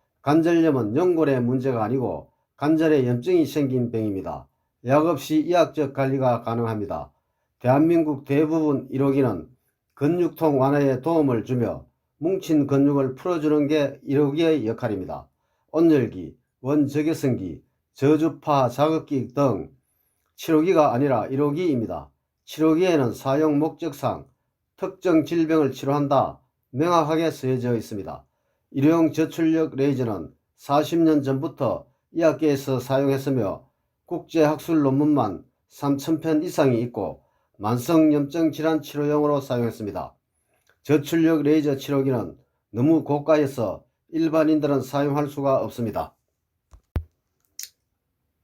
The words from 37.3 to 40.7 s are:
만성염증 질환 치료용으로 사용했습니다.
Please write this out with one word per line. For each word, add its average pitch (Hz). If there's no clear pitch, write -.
만성염증 147
질환 156
치료용으로 147
사용했습니다. 107